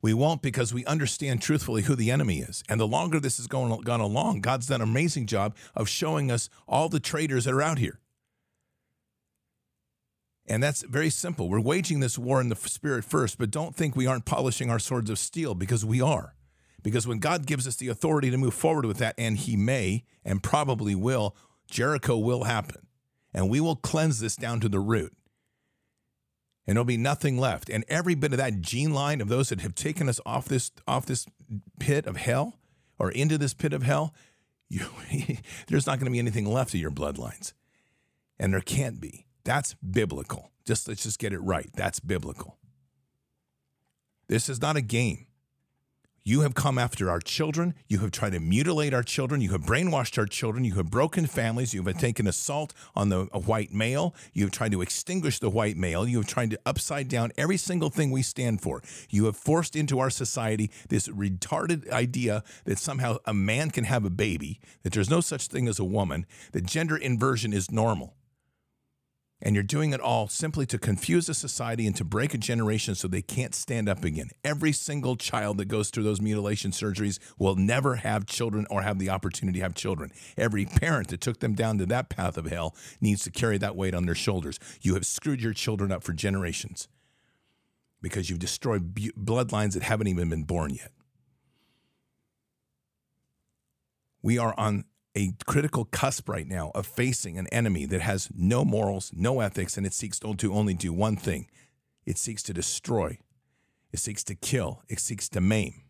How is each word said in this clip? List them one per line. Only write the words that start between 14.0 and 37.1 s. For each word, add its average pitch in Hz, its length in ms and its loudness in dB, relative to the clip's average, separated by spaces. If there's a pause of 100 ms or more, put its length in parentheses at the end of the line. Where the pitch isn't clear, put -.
aren't 127 180 0
polishing 123 460 0
our 113 80 2
swords 113 320 -2
of 104 80 -2
steel, 151 340 -4
because 101 320 0
we 113 160 2
are. 139 320 0 (480)
Because 110 240 0
when 117 140 -2
God 151 260 0
gives 135 220 -2
us 120 80 -6
the 127 140 -6
authority 139 420 2
to 123 60 2
move 120 180 2
forward 156 300 2
with 104 120 0
that, 113 220 0
and 113 180 2
he - 180 -2
may 107 480 2 (220)
and 98 160 0
probably 120 540 2
will, 107 400 0 (340)
Jericho 131 480 2
will 120 280 2
happen. 110 420 -2 (460)
And 95 160 2
we 131 120 2
will 165 140 0
cleanse 156 440 0
this 110 160 -2
down 117 260 -4
to 110 60 2
the 98 120 2
root. 101 340 0 (1500)
And 98 80 4
there'll 120 100 4
be 120 120 2
nothing 135 400 0
left. 123 320 0
And 107 180 -2
every 175 280 2
bit 143 180 0
of 123 40 2
that 120 240 0
gene 131 320 0
line 143 260 0
of 104 100 -2
those 127 200 2
that 95 120 -4
have 90 140 -4
taken 156 320 -2
us 120 180 0
off 127 200 -2
this, 135 260 0 (160)
off 127 180 0
this 127 200 -4 (540)
pit 143 260 2
of - 120 -4
hell 135 420 0 (400)
or 92 120 2
into 151 260 2
this 143 160 0
pit 147 200 0
of 139 100 -2
hell, 147 300 2 (560)
you, - 160 -4 (420)
<laughs> - 400 -8
there's 147 200 2
not 135 120 0
gonna 127 120 0
be 120 80 0
anything 113 260 0
left 117 280 0
of 92 60 0
your 78 120 -2
bloodlines. 71 600 -6 (880)